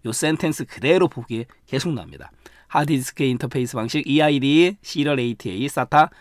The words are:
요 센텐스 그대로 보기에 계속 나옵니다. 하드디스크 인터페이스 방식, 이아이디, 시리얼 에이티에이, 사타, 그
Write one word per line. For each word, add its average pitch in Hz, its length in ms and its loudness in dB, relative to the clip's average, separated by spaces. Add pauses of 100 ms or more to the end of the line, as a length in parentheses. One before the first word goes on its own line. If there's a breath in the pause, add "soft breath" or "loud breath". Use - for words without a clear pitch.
요 110 80 -6
센텐스 156 500 -2
그대로 170 460 2
보기에 117 360 -8 (200 soft breath)
계속 135 260 -4
나옵니다. 85 400 -10 (380 soft breath)
하드디스크 147 520 -2
인터페이스 127 540 -2
방식, 113 320 -4
이아이디, 151 760 4
시리얼 143 380 -2
에이티에이, 120 480 -4
사타, 147 380 2
그 - 160 -6